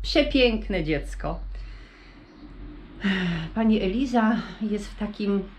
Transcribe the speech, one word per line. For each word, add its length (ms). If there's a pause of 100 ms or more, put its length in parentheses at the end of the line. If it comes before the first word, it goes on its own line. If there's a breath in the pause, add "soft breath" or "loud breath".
przepiękne 800
dziecko. 560 (2250 loud breath)
Pani 260
Eliza 540 (260 loud breath)
jest 260
w 120
takim 440 (160)